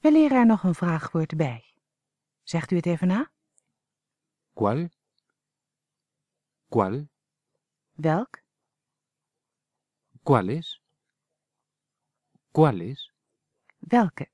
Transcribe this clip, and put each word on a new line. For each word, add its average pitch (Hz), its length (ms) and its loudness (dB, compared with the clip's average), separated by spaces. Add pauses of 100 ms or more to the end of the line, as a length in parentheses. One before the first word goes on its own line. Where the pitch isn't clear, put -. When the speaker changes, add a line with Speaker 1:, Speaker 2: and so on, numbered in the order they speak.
Speaker 1:
We 302 120 4
leren 302 240 4
er 240 100 6
nog 220 160 4
een 180 120 2
vraagwoord 165 640 -4
bij. 127 380 -6 (680)
Zegt - 280 -6
u 185 60 0
het 170 100 -2
even 175 220 -2
na? 220 220 -2 (1200)
Speaker 2:
¿Cuál? 123 340 -2 (1800)
¿Cuál? 113 400 -2 (840)
Speaker 1:
Welk? 160 500 -4 (1800)
Speaker 2:
¿Cuáles? 127 600 -2 (1700)
¿Cuáles? 131 600 0 (680)
Speaker 1:
Welke? 220 560 -2